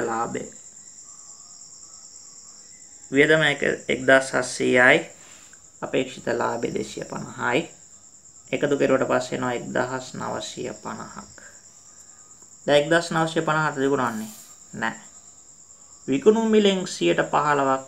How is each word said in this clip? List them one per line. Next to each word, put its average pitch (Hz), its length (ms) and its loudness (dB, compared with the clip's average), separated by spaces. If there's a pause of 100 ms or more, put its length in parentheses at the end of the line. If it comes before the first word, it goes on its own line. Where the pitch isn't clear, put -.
ලාභය. 117 420 -4 (2750)
වියදම 156 300 6
එක, 143 200 0 (240)
එක්දාස් 131 460 4
හත්සීයයි, 127 680 4 (800)
අපේක්ෂිත - 480 -6
ලාභය 117 460 -2
දෙසිය - 320 -8
පනහයි. 127 560 -4 (880)
එකතු - 280 0
කෙරුවට 131 300 2
පස්සේ 127 300 -2
එනවා 127 160 -4
එක්දහස් 127 600 -6
නවසිය 120 600 -10
පනහක්. 110 640 -14 (1200)
දැන් 143 180 6
එක්දහස් 165 320 2
නවසිය 160 300 0
පනහට 156 360 0
විකුණන්නේ 123 540 0 (400)
නැහැ. - 420 -8 (920)
විකුණුම් 214 420 4
මිලෙන් 196 380 4
සියයට 170 360 0
පහළොවක් 143 640 0